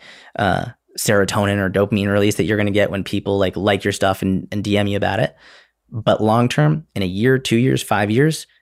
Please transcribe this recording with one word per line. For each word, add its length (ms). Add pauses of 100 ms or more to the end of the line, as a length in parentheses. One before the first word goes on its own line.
(380)
uh, 280 (320)
serotonin 580
or 140
dopamine 420
release 220
that 100
you're 140
gonna 120
get 200
when 120
people, 360
like, 180
like 260
your 100
stuff 280
and, 320
and 100
D 140
M 120
you 100
about 220
it. 140 (600)
But 280
long 260
term, 460
in 80
a 40
year, 320
two 200
years, 240
five 280
years, 360 (160)